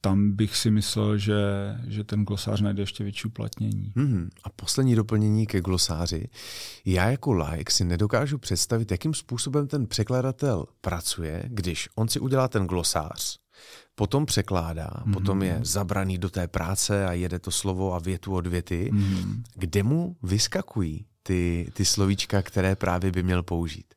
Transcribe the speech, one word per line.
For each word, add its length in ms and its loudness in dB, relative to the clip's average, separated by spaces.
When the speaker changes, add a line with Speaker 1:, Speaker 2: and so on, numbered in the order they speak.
Speaker 1:
tam 300 4
bych 260 2
si 140 2
myslel, 460 2
že, 180 2
že 160 -4
ten 220 0
glosář 360 -2
najde 220 0
ještě 200 -6
větší 240 -6
uplatnění. 680 -4
Speaker 2:
Mhm. 340 0
A 60 -8
poslední 460 2
doplnění 520 4
ke 140 0
glosáři. 680 0
Já 240 4
jako 240 0
laik 380 0
si 140 2
nedokážu 520 2
představit, 540 -2
jakým 220 0
způsobem 540 -2
ten 200 -2
překladatel 760 0
pracuje, 680 -4
když 480 -4
on 120 0
si 120 -2
udělá 280 2
ten 200 0
glosář, 720 -2
potom 300 2
překládá, 640 -2
Speaker 1:
Mhm. 100 2
Speaker 2:
potom 300 2
je 200 2
zabraný 540 0
do 120 -2
té 180 -2
práce 600 0
a 60 0
jede 260 -2
to 120 -6
slovo 420 0
a 60 -2
větu 340 -4
od 140 0
věty. 460 -2
Speaker 1:
Mhm. 500 0
Speaker 2:
Kde 280 0
mu 400 0
vyskakují 800 -2
ty, 500 0
ty 120 0
slovíčka, 560 2
které 340 2
právě 360 0
by 120 0
měl 200 2
použít? 420 -4